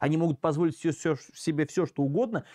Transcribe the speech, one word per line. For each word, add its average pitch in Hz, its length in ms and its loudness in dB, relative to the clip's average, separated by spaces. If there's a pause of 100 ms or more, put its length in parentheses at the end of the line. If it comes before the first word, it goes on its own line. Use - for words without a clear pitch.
Они 151 180 2
могут 165 220 0
позволить 160 360 0
всё, 165 160 0
всё, 151 240 -2 (180)
себе 151 320 -2
всё, 170 200 0
что - 160 -2
угодно, 185 420 0 (100)